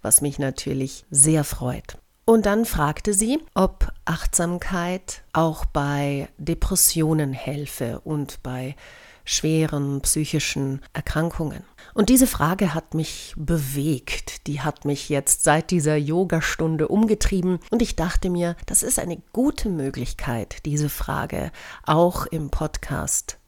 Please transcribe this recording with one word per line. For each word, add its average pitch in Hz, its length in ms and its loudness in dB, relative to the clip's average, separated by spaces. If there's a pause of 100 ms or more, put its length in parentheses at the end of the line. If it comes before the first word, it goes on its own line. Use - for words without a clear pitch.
was - 200 2
mich 143 180 -2
natürlich 135 720 -4
sehr 151 320 4
freut. - 560 -6 (260)
Und 226 220 6
dann 214 200 2
fragte 156 480 0
sie, 226 260 2 (120)
ob - 400 2 (120)
Achtsamkeit 175 1300 -2
auch 160 320 2
bei 143 640 0 (100)
Depressionen 156 960 2
helfe 131 720 -6
und 147 400 -6
bei 127 320 -8 (520)
schweren 151 720 0
psychischen 139 800 -2 (120)
Erkrankungen. 160 720 -4 (300)
Und 214 160 4
diese 254 180 8
Frage 165 460 0
hat - 200 -6
mich - 420 -6
bewegt, 143 1080 -2
die 143 140 -4
hat 147 240 -4
mich 143 240 -2
jetzt 139 340 0
seit 160 300 4
dieser 151 240 4
Yogastunde 160 920 0
umgetrieben 196 720 2 (140)
und 214 100 4
ich - 140 0
dachte 175 340 2
mir, 175 240 0 (120)
das - 180 2
ist - 160 0
eine 175 200 -6 (120)
gute 262 360 0
Möglichkeit, 135 960 -4
diese 147 240 0
Frage - 640 -4 (340)
auch 165 420 2
im 151 240 -6
Podcast - 960 -4